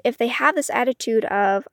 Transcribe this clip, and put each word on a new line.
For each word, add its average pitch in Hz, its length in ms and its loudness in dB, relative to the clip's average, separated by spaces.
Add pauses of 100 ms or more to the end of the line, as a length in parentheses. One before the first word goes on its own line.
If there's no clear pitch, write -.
if 240 120 0
they 233 100 2
have 294 280 0
this 294 140 -2
attitude 233 560 0
of, 196 480 0